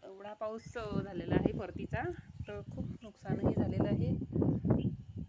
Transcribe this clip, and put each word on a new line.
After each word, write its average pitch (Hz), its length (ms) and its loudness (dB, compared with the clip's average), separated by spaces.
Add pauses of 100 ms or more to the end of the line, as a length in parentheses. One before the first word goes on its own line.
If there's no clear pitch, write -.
एवढा 196 300 -12
पाऊस, 220 440 -6
अ, 208 240 0
झालेला 180 340 -2
आहे 214 240 6
परतीचा, - 420 -4 (460)
तर 208 140 -6
खूप - 240 -6 (160)
नुकसानही - 520 0
झालेलं - 300 2
आहे. - 320 2 (1120)